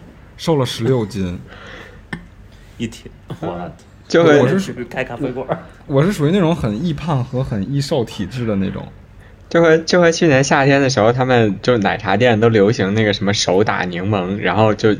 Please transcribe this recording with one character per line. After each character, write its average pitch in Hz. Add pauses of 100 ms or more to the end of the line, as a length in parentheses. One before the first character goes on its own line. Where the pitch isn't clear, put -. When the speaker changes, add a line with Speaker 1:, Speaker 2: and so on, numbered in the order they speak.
(360)
Speaker 1:
瘦 165
了 127
十 -
六 120
斤。 92 (800)
Speaker 2:
<laughs> -
一 117
天， - (300)
哇。 - (340)
Speaker 3:
就 170
会 151
Speaker 1:
我 127
是 185
Speaker 2:
是 131
不 120
是 120
开 135
咖 123
啡 127
馆 123
儿？ 175 (300)
Speaker 1:
我 139
是 196
属 156
于 160
那 202
种 165
很 123
易 165
胖 143
和 127
很 127
易 139
瘦 139
体 110
质 120
的 107
那 95
种。 95 (640)
Speaker 3:
就 170
和， 160
就 165
和 165
去 170
年 139
夏 143
天 139
的 135
时 131
候， 110
他 127
们 117
就 123
奶 95
茶 98
店 117
都 117
流 107
行 98
那 110
个 101
什 -
么 98
手 95
打 98
柠 90
檬， 98
然 90
后 107
就 107